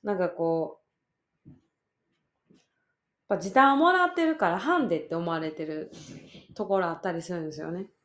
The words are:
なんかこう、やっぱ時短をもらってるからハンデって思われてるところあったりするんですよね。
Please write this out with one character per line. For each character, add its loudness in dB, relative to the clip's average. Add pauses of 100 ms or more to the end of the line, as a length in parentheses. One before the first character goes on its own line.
な -2
ん -2
か 2
こ -2 (640)
う、 -20
や -14
っ -4
ぱ -
時 -6
短 8
を 4
も 6
ら 4
っ 0
て 2
る 2
か 2
ら 0
ハ 0
ン 2
デ 0
っ -12
て -4
思 -2
わ -2
れ -4
て -8
る -8 (640)
と -4
こ 2
ろ 0
あ -2
っ -8
た -4
り -6
す -8
る -4
ん -6
で -8
す -10
よ -6
ね。 -6 (180)